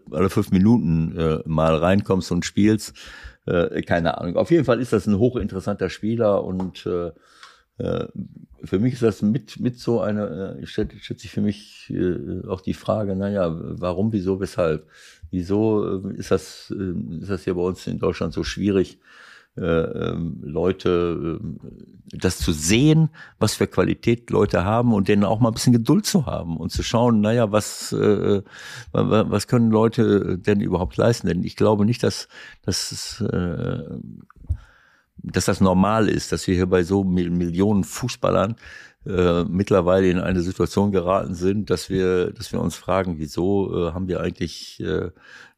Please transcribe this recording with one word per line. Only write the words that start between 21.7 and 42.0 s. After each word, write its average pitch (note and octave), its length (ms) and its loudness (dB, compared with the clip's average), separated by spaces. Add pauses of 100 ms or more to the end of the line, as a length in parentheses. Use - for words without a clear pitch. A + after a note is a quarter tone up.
das F#2 200 -2
zu - 140 -2
sehen, B2+ 580 4 (300)
was A2 160 0
für - 120 0
Qualität F#2+ 640 0
Leute G2+ 340 4
haben A#2 300 2
und G2 140 2
denen G2+ 160 4
auch G#2 160 2
mal A#2 100 4
ein - 60 0
bisschen - 180 4
Geduld C#3 320 4
zu D#3+ 220 0
haben E2 300 -4
und - 140 -6
zu - 120 -4
schauen, A#2 380 4
na G#2+ 120 4
ja, A#2 180 2
was, - 420 -2
äh, G2+ 500 2 (480)
wa-, G#2 180 0
wa-, G#2 200 4
was G2+ 180 -2
können A#2 240 2
Leute G#2+ 640 2
denn G2+ 240 2
überhaupt F#2 360 -2
leisten? A2+ 300 2
Denn F2 160 0
ich - 120 -8
glaube G#2 300 4
nicht, A#2+ 180 0
dass, - 240 -2 (360)
dass, - 580 -6
äh, F2 580 -4 (1400)
dass F2+ 220 -2
das G2 160 0
normal G2 480 4
ist, - 220 -2
dass - 160 -4
wir F#2+ 80 2
hier F#2 100 2
bei F#2 180 4
so G2 200 2
Mil-, F2+ 260 0
Millionen F2+ 540 0
Fußballern, F#2+ 720 -2 (500)
äh, F2+ 400 2
mittlerweile F#2 640 4
in F2 100 2
eine F2 220 0
Situation F#2+ 500 0
geraten F#2 420 0
sind, F#2+ 380 -2
dass - 180 -4
wir, F#2 420 0